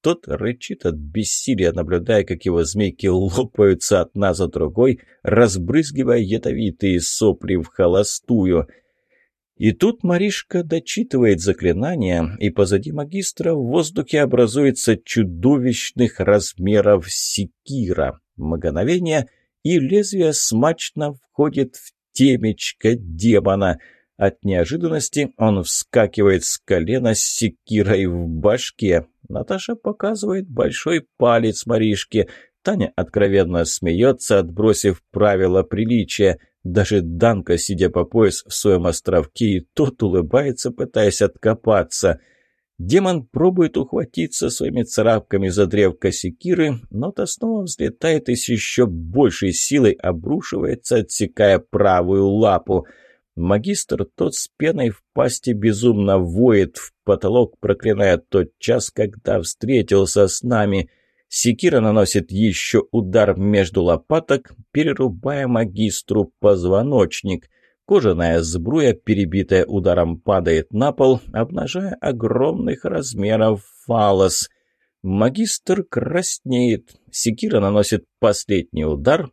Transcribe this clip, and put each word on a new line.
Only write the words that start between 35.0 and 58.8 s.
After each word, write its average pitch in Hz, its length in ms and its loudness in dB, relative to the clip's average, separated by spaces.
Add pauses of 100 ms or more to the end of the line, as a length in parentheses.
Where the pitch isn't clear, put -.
правила 95 520 2
приличия. 101 760 0 (240)
Даже 95 380 0
Данка, 87 560 0
сидя 92 320 0
по 87 160 -2
пояс 110 420 0
в - 60 -14
своем 90 340 0
островке, 87 580 -2
и 95 280 -2
тот 135 280 -2
улыбается, 117 720 0
пытаясь 107 500 -2
откопаться. 101 1000 0 (580)
Демон 160 480 0
пробует 175 480 0
ухватиться - 760 -4
своими 120 340 -4
царапками 104 680 0
за 95 180 2
древко 95 440 0
секиры, 151 680 -2 (100)
но 139 220 -6
та 202 160 -4
снова 226 360 -4
взлетает 156 640 -4
и 120 60 0
с - 120 -8
еще 117 400 0
большей 92 640 0
силой 123 400 2
обрушивается, - 1080 -4
отсекая 101 640 2
правую 98 680 2
лапу. 98 580 2 (480)
Магистр 101 680 -2 (100)
тот - 180 -4
с - 140 -10 (100)
пеной 147 340 -2
в - 120 -18 (100)
пасти 127 380 -2
безумно 104 680 2
воет 95 600 2
в - 160 -20 (100)
потолок, 101 560 0
проклиная 101 580 2
тот - 300 0 (120)
час, - 300 -2